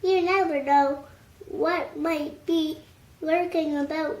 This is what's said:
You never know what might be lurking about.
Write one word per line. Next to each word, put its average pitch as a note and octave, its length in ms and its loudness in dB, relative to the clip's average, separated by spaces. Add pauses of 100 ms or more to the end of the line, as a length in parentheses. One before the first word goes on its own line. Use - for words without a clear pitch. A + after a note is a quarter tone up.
You F#4 200 4
never E4+ 400 2
know C#4+ 420 2 (420)
what D#4+ 520 -2
might D4+ 480 -4
be D#4+ 320 0 (420)
lurking D#4+ 560 0
about. D4 440 -4